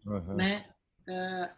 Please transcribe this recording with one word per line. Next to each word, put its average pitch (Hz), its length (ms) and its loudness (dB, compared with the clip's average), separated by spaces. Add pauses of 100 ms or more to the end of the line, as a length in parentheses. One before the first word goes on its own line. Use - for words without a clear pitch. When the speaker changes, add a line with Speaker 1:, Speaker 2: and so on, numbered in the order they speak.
Speaker 1:
Aham. 98 280 -2
Speaker 2:
né? 196 340 2 (380)
Ah, 185 500 -4